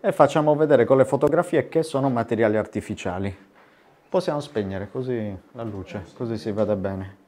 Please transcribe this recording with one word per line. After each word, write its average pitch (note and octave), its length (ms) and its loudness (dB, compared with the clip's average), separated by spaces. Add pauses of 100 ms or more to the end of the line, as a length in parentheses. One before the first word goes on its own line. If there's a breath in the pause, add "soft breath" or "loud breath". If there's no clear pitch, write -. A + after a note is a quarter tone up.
E G3+ 100 0
facciamo D3+ 440 4
vedere C#3+ 300 4
con C3+ 120 4
le C3 80 6
fotografie D3+ 600 0
che D#3+ 160 0
sono C#3 260 -2
materiali A2+ 480 2
artificiali. G2 760 -6 (720 soft breath)
Possiamo F3 320 -2
spegnere G2 520 -6
così A#2+ 440 -6 (180)
la A#2 100 -12
luce, G2+ 400 -10 (120)
così A#2 220 -6
si A2 140 -6
vede G#2 240 0
bene. F#2+ 520 -8